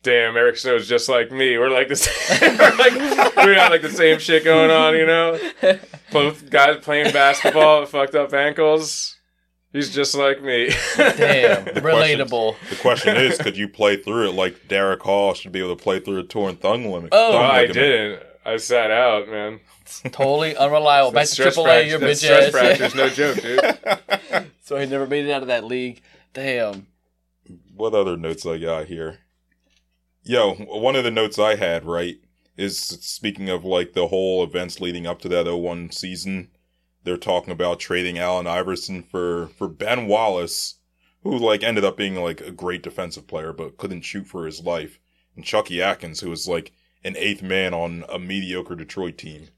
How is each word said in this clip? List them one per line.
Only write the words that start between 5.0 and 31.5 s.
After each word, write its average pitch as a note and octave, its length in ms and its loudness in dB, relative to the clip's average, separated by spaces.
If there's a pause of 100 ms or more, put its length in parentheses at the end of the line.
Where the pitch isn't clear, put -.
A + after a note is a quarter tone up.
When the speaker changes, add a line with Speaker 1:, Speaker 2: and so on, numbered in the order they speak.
Speaker 1:
know? E3 340 2 (220)
Speaker 2:
<laughs> F#3+ 180 2 (320)
Speaker 1:
Both D3 380 0
guys D3 320 6
playing D3 320 0
basketball D3 680 6
with C#3+ 80 -8
fucked C#3 260 -2
up C#3+ 180 0
ankles. D3+ 840 0 (540)
He's C#3 220 -4
just C#3 200 -2
like C#3 280 2
me." B2+ 300 0 (120)
<laughs> - 140 -4
Speaker 2:
Damn, C#3 680 4
Speaker 3:
The - 160 -6
question D#3 380 2
Speaker 2:
relatable. A#2 360 -2 (140)
Speaker 3:
the - 60 -8
question B2+ 400 2
is, B2+ 220 2
could G2 200 -4
you G#2 120 -4
play G#2 260 2
through G#2 340 -2
it F2+ 40 -4
like F#2 340 -4
Derek G2 340 0
Hall G2 320 2
should F2+ 180 -12
be F#2 80 -6
able F2+ 160 -4
to - 60 -20
play F#2+ 180 -2
through G2 200 -6
a F2 40 -8
torn G2 340 -6
thumb A#2 280 -2
limit? F2 260 -8
Speaker 2:
Oh. A3 200 4
Speaker 3:
thumb A#2+ 100 4
Speaker 1:
Well, C3 100 4
I B2+ 100 4
Speaker 3:
ligament? A#2+ 120 0
Speaker 1:
didn't. A2+ 500 0 (220)
I A2+ 120 -4
sat A2+ 340 0
out, A2 380 2
man. G#2+ 300 -10 (220)
Speaker 2:
It's - 200 -20
totally C#3+ 540 -2
unreliable. C#3+ 560 4
Back C#3+ 100 4
Speaker 1:
That's D3 100 2
Speaker 2:
to - 40 -4
Speaker 1:
stress C3+ 200 4
Speaker 2:
triple E3 100 2
A, E3 100 8
Speaker 1:
fracture. D#3 140 4
Speaker 2:
your D#3 100 -2
Speaker 1:
That's D3 240 0
Speaker 2:
bitch - 20 -2
Speaker 1:
stress C#3 560 4
Speaker 2:
ass. B2+ 100 0
Speaker 1:
fracture. C3+ 60 -6
No C3+ 120 2
joke, C#3 320 -2 (880)
dude. F#3+ 220 -4
Speaker 2:
<laughs> - 120 -20
So C#3+ 120 -6
he C#3 80 -4
never C#3 200 -4
made C#3+ 200 -4
it D3 60 -4
out C3+ 100 -4
of B2+ 80 -12
that A#2 160 -2
league. B2 360 -8 (320)
Damn. A#2 540 -6 (880)
Speaker 3:
What A2 180 -4
other F#2+ 220 0
notes E2 300 -10
I E2 120 -6
got D#2+ 280 -6
here? E2 340 -12 (1040)
Yo, A2 320 0
w-, G#2 260 -12
one C3 140 0
of C3 80 0
the A#2 80 -2
notes A2 260 -2
I G#2+ 200 2